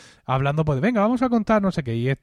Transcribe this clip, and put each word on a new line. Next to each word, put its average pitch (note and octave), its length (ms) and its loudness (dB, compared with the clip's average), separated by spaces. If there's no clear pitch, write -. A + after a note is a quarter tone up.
hablando, C#3+ 400 0
pues, D3 160 0
"Venga, A3 200 2
vamos A#3 200 0
a B3+ 80 2
contar A3 320 2
no G3 100 0
sé E3 120 -6
qué", A#2 120 -4
y A#2 140 0
es-, C3+ 140 -2